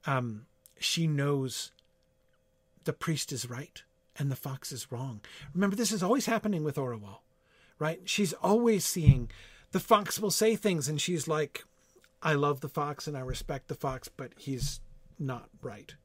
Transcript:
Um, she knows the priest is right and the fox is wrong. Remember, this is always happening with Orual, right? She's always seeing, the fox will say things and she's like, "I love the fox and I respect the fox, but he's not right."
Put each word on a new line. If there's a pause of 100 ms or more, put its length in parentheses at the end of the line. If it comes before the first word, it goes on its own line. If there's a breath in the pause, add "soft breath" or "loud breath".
Um, (320)
she
knows (1120)
the
priest
is
right (340)
and
the
fox
is
wrong. (340 loud breath)
Remember,
this
is
always
happening
with
Orual, (580 soft breath)
right?
She's
always
seeing, (420 loud breath)
the
fox
will
say
things
and
she's
like, (580)
"I
love
the
fox
and
I
respect
the
fox,
but
he's (380)
not (120)
right." (100)